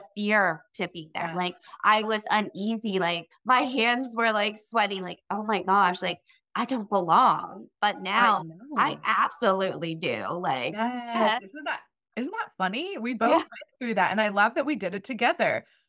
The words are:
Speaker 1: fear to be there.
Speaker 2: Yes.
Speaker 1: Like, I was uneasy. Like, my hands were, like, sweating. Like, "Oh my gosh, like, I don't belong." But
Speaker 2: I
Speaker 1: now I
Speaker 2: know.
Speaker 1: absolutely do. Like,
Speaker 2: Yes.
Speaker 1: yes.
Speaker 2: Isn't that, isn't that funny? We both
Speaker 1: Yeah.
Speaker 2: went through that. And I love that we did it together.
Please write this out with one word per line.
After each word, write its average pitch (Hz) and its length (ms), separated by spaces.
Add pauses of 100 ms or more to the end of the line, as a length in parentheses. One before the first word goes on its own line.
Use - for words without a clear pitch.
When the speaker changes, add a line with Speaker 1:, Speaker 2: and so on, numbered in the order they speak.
(160)
Speaker 1:
fear 202 480 (120)
to 180 120
be 160 260
there. 170 200
Speaker 2:
Yes. - 20
Speaker 1:
Like, 180 220 (260)
I 214 200
was 214 280
uneasy. 208 680
Like, 170 300 (140)
my 254 180
hands 240 540
were, 226 160
like, 214 260
sweating. 202 460
Like, 175 160 (100)
"Oh 208 140
my 214 200
gosh, 185 380
like, 180 200 (340)
I 220 100
don't 226 240
belong." 190 800 (140)
But 208 200 (140)
Speaker 2:
I 233 160
Speaker 1:
now 185 120 (320)
I 196 240
Speaker 2:
know. 160 60
Speaker 1:
absolutely 190 920
do. 120 320 (120)
Like, 151 400 (340)
Speaker 2:
Yes. - 0
Speaker 1:
yes. 226 280
Speaker 2:
Isn't 285 240
that, 294 160 (340)
isn't 262 160
that 440 260
funny? 269 400
We 240 160
both 226 160
Speaker 1:
Yeah. 339 220
Speaker 2:
went - 280
through 240 160
that. 185 160
And 214 100
I 214 80
love 202 260
that 285 100
we 302 100
did 190 200
it 196 80
together. 233 600 (240)